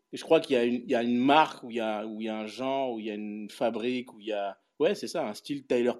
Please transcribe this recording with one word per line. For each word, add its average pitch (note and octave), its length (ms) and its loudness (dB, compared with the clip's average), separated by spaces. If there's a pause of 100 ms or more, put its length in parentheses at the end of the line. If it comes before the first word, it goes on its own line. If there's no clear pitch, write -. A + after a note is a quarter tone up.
(120)
je B2+ 120 -12
crois E3 160 6
qu'il C#3 160 0
y - 20 6
a A#2+ 60 4
une, B2 180 0
il - 80 -6
y B2+ 60 2
a A#2 80 2
une A#2+ 140 2
marque, C#3+ 440 6
ou B2 80 -12
il A2+ 60 -6
y A2+ 40 -2
a, A2 240 -2
ou A2 160 -8
il A2 40 -6
y A2 40 -4
a A2 80 -4
un G#2+ 120 -6
genre, C3 460 -4
ou A2+ 40 -8
il A2 80 -8
y A2 40 -6
a G#2 40 -6
une G#2+ 340 -8
fabrique, B2 640 -4
ou A2 60 -20
il G#2 80 -14
y G#2+ 60 -4
a, G2+ 260 -4 (220)
ouais, F#3+ 160 2
c'est - 100 -10
ça, E3 180 -4
un D#3 100 -6
style C#3+ 340 -10
Tyler A#2+ 320 2